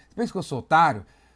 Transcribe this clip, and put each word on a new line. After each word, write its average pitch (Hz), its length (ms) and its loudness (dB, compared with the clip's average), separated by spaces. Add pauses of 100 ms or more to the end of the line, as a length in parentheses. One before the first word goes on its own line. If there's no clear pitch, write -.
Você - 60 -20
pensa 233 160 -4
que 196 60 -10
eu 175 60 -4
sou 131 160 -8
otário? 147 460 2 (300)